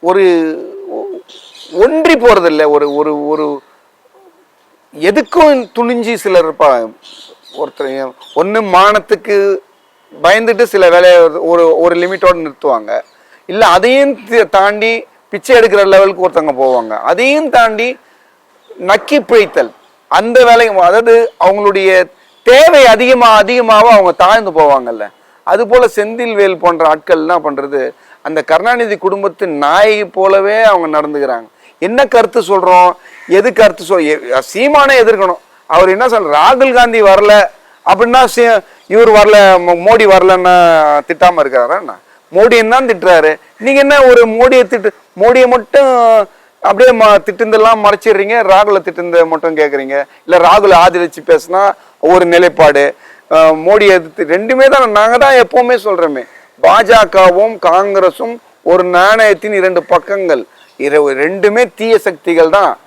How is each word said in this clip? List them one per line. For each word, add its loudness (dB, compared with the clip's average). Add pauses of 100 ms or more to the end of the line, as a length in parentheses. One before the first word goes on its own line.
ஒரு 0 (1600)
ஒன்றி 0
போறதில்ல. 2 (120)
ஒரு, 0 (140)
ஒரு, -4 (200)
ஒரு -6 (1500)
எதுக்கும் 0 (160)
துணிஞ்சு -6
சிலர் 0
இருப்பா. -2 (920)
ஒருத்தர் -10 (300)
ஒண்ணு -2 (140)
மானத்துக்கு 0 (880)
பயந்துட்டு 0
சில 0 (100)
வேலையை 4 (320)
ஒரு, 2 (200)
ஒரு 0
லிமிட்டோட -2
நிறுத்துவாங்க, -6 (600)
இல்ல -2 (140)
அதையும் 0 (180)
தி-, 0
தாண்டி -2 (400)
பிச்சை -4
எடுக்கிற 2 (100)
லெவலுக்கு 2
ஒருத்தவங்க -4
போவாங்க. -2 (160)
அதையும் -2
தாண்டி -2 (1000)
நக்கி -2 (120)
பிழைத்தல் 0 (480)
அந்த -2 (100)
வேலை, 4 (220)
அதாவது 2 (300)
அவங்களுடைய 0 (600)
தேவை 4 (120)
அதிகமா, 2 (140)
அதிகமாக 2
அவங்க 2 (120)
தாழ்ந்து 0
போவாங்கல்ல. 0 (480)
அது -2
போல 2 (100)
செந்தில்வேல் -4
போன்ற -2
ஆட்கள் -4
என்ன -2
பண்றது, -6 (460)
அந்த -6
கருணாநிதி -2
குடும்பத்து -6 (180)
நாயகி 0 (120)
போலவே 0 (140)
அவங்க -2
நடந்துக்கிறாங்க. -6 (380)
என்ன -2 (140)
கருத்து 0 (100)
சொல்றோம், 2 (460)
எது 0 (120)
கருத்து 0
சொல், -2
எ-, -4
சீமானே 0
எதிர்க்கணும். 0 (340)
அவர் 2
என்ன -2
சொல்ற, -4
ராகுல் 2
காந்தி 0
வரல 4 (580)
அப்படின்னா 2 (140)
சீ-, 0 (320)
இவர் 4
வரல, 4 (300)
மோ-, 0
மோடி 2
வரலன்னா 2 (540)
திட்டாம 0
இருக்கிறாரா -2
என்ன? -14 (420)
மோடின்னு 0
தான் 0
திட்டுறாரு. 0 (320)
நீங்க 0
என்ன 2 (160)
ஒரு 6 (160)
மோடியை 2
திட்டு, -4 (320)
மோடியை 2
மட்டும் 0 (800)
அப்படியே 2
ம-, 4
திட்டுந்தெல்லாம் 0
மறைச்சிடுறீங்க, -2 (160)
ராகுலை 2
திட்டுந்த -2
மட்டும் -4
கேக்குறீங்க, -4 (300)
இல்ல 0 (120)
ராகுலை 4
ஆதரிச்சு -4
பேசினா -2 (500)
ஒரு 2 (100)
நிலைப்பாடு, 2 (460)
அஹ், 2 (100)
மோடி 2 (100)
எதிர்த்து -6
ரெண்டுமே 0
தான். 0
நாங்க 0
தான் 4
எப்பவுமே 0 (100)
சொல்றோமே, -4 (380)
பாஜகவும் 2 (140)
காங்கிரஸும் -2 (380)
ஒரு 2 (120)
நாணயத்தின் 0
இரண்டு -2 (100)
பக்கங்கள், -4 (420)
இர-, -2 (200)
ரெண்டுமே -2 (160)
தீய -2 (120)
சக்திகள் -2
தான். 0 (140)